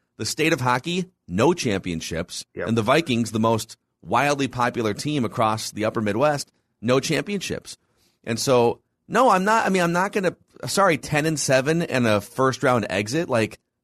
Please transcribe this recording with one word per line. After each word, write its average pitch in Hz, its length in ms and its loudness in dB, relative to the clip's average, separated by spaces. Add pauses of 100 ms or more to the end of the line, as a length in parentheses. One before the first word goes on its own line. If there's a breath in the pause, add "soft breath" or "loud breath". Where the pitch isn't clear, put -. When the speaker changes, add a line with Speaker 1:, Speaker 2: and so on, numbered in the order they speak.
(180)
Speaker 1:
The 107 80 -8
state 156 280 0
of 139 80 -4
hockey, 160 500 -2 (160)
no 113 260 2
championships. 85 1000 -4
Speaker 2:
Yep. 87 160 -6
Speaker 1:
And 113 80 0
the 117 40 0
Vikings, 120 500 0
the 113 100 -4
most 113 340 0 (260)
wildly 139 460 0
popular 120 460 -2
team 147 320 -4
across 110 460 -2
the 104 120 -4
upper 107 160 0
Midwest, 123 500 0 (320)
no 123 200 2
championships. - 720 -6 (480)
And 113 160 -4
so, 120 400 2 (300)
no, 247 200 4
I'm 185 140 4
not, 220 220 2
I 208 40 0
mean, 190 120 2
I'm 170 100 2
not 180 220 -2
gonna, 180 240 -2 (280)
sorry, 180 320 2
ten 151 280 -2
and 160 120 0
seven 143 440 2
and 127 260 0
a 104 140 4
first 131 420 -2
round 127 260 2
exit, 113 380 -2
like, 113 320 -2 (240)